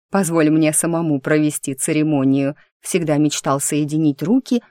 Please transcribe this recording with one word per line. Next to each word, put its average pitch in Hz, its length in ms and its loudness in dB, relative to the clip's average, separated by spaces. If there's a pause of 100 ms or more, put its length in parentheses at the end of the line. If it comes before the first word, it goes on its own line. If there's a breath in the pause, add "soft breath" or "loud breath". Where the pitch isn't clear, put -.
Позволь 165 400 2
мне 156 240 2
самому 165 480 0
провести 151 540 -2
церемонию. 143 800 0 (260 soft breath)
Всегда 156 360 -2
мечтал 147 420 0
соединить 151 640 -2
руки 240 480 0